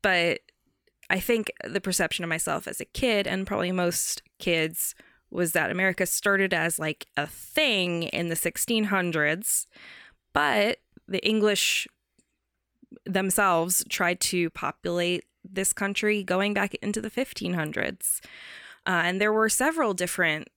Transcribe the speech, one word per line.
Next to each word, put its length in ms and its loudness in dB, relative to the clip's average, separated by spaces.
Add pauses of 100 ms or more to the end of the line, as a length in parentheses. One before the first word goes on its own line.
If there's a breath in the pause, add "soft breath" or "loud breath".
But 380 2 (680)
I 100 4
think 300 0 (140)
the 160 -4
perception 440 -2
of 40 -4
myself 400 -2
as 120 -8
a 40 -8
kid, 420 0
and 200 -2
probably 260 -2
most 500 -2 (160)
kids, 560 -2 (360 soft breath)
was 220 0
that 180 2
America 360 0
started 480 2
as, 240 0
like, 280 -4 (100)
a 100 -2
thing 760 0
in 240 -4
the 80 -2
sixteen 480 0
hundreds, 840 0 (680 loud breath)
but 460 2 (280)
the 200 -2
English 640 2 (1160)
themselves 880 2
tried 300 0
to 300 2
populate 760 -2 (200)
this 280 -2
country 500 0
going 320 0
back 220 -2
into 240 -4
the 100 -6
fifteen 440 -4
hundreds. 680 -2 (680 loud breath)
Uh, 180 2
and 160 0
there 120 4
were 160 4
several 460 2
different 600 0